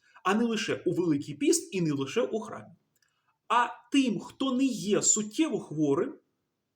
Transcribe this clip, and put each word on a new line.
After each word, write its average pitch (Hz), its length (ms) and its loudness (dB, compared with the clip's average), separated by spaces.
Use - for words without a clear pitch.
а 190 100 0
не 226 100 2
лише 214 420 -2
у 175 80 0
Великий 147 420 -2
піст - 400 0
і 185 60 0
не 156 120 0
лише 135 280 -2
у 220 180 -2
храмі. - 360 -14
А 240 200 2
тим, 247 280 2
хто - 340 -4
не 254 120 2
є 208 360 0
суттєво 220 580 0
хворим, 151 560 0